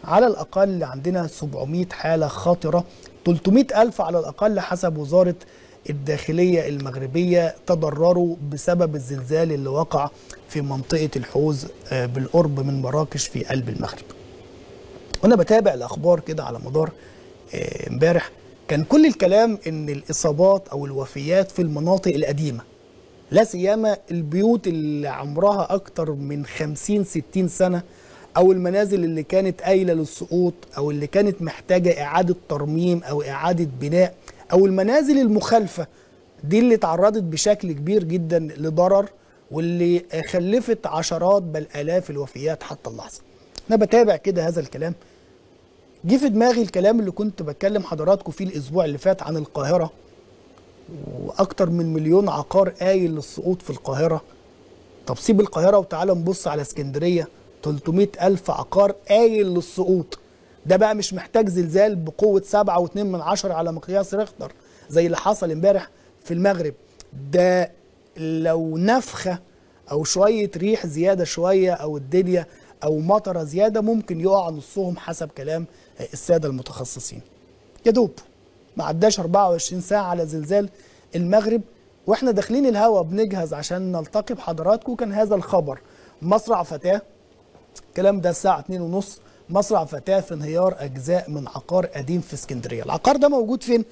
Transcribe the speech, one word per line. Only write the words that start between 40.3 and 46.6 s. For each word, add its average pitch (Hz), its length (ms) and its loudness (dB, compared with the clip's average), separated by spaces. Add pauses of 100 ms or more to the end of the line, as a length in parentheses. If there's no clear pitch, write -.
عشرات 170 540 0
بل 156 240 -8 (100)
آلاف 165 340 -2
الوفيات 143 540 -6
حتى - 260 -12
اللحظة. - 320 -16 (480)
أنا 214 80 4
بتابع 214 380 4
كده 175 320 -2
هذا 170 120 -2
الكلام، 156 340 -8 (1120)
جه 208 120 4
في 277 120 2
دماغي 233 320 2